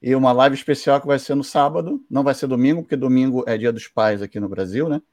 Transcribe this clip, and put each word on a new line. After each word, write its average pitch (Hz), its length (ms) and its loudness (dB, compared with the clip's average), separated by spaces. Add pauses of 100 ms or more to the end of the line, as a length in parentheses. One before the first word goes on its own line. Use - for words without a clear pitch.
e 127 140 0
uma 131 180 4
live 135 220 4
especial 143 460 0
que 165 60 -12
vai 139 120 0
ser 139 160 -4
no 139 100 0
sábado, 165 640 -2
não 139 140 -2
vai 135 120 2
ser 143 120 -6
domingo, 135 360 2
porque 151 140 -4
domingo 127 500 0
é 113 120 -2
dia 117 140 0
dos 107 160 -12
pais 107 340 0
aqui 101 160 -10
no 101 100 -6
Brasil, 98 400 -4
né? 147 120 -2 (120)